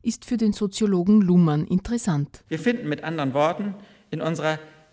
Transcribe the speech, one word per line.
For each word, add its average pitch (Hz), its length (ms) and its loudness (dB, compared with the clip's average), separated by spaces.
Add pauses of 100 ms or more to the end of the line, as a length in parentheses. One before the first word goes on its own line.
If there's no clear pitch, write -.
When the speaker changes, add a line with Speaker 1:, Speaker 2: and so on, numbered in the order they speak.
Speaker 1:
ist - 220 -6
für 247 120 -4
den 214 160 2
Soziologen 202 680 2
Luhmann 175 460 4
interessant. 180 840 -2
Speaker 2:
Wir 160 100 -4
finden 226 300 -2
mit 147 160 -6
anderen 151 300 -4
Worten 180 400 0 (360)
in 160 100 -6
unserer 156 380 -2 (340)